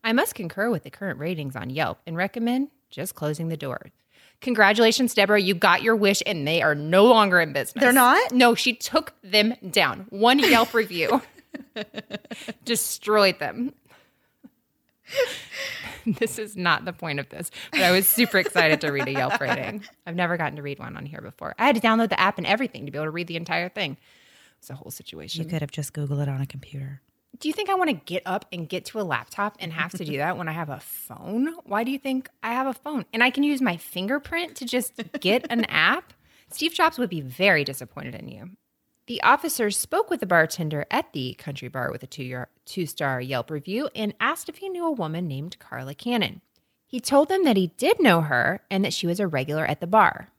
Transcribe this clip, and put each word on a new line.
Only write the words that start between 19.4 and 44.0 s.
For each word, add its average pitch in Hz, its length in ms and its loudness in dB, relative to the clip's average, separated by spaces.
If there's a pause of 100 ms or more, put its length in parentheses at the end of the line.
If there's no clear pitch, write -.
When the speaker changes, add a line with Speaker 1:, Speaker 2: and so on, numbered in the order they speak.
Speaker 1:
I've 170 100 -10
never 175 220 0
gotten 147 180 -4
to 143 60 -12
read 143 160 -10
one - 180 -14
on - 80 -12
here 147 160 -14
before. - 380 -12
I 233 80 2
had 285 80 4
to 220 60 2
download 226 280 4
the 208 100 -2
app 196 200 0
and 180 80 -6
everything 214 400 -2
to 143 60 -10
be 139 40 -8
able 151 80 -4
to 156 60 -4
read 170 160 -8
the 165 100 -10
entire 170 320 -4
thing. 165 300 -6 (600)
It's - 120 -20
a 135 40 -10
whole - 160 -16
situation. 156 540 -10
Speaker 2:
You 160 60 -8
could 160 100 -2
have 147 100 -6
just 147 220 -8
Googled 143 300 -2
it 143 60 0
on 135 120 -2
a 135 60 -2
computer. 135 560 -14 (360)
Speaker 1:
Do 302 100 -6
you 311 60 -2
think 403 140 -4
I 392 60 0
wanna 349 180 2
get 175 320 -6
up 190 260 -4
and 170 160 -8
get 185 200 -8
to 220 140 -8
a - 20 -2
laptop 185 580 -4
and 175 140 -10
have 160 180 -4
to 180 140 -10
do 147 100 -6
that 160 220 -2
when 170 100 -6
I 156 40 -6
have 160 180 -6
a 139 100 -10
phone? - 680 -6 (160)
Why 214 200 -2
do 254 60 -4
you 269 80 -4
think 262 320 -6 (120)
I 226 120 -6
have 262 120 -2
a 254 80 -4
phone? 285 380 -6
And 226 100 2
I 247 80 6
can 269 120 -2
use 285 180 0
my 190 160 0
fingerprint 277 800 -6
to 269 80 -10
just 247 300 -4 (260)
get 220 300 0
an 233 140 0
<laughs> - 40 -6
app? 196 460 2 (340)
Steve 330 240 -4
Jobs 320 260 2
would 233 120 -2
be 165 100 -6
very 151 420 2
disappointed 131 520 -10
in 107 140 -14
you. 120 220 -18 (560)
The 240 160 -6
officers 240 540 2
spoke 415 320 -2
with 349 120 -4
the 208 60 -4
bartender 160 600 0
at 277 240 -2
the 127 220 -6
country - 320 -12
bar 127 240 -6
with 123 140 -10
a - 20 -18
two-year, 127 400 -10 (180)
two-star 143 560 -4
Yelp 127 300 -4
review 185 420 -6
and 214 280 -6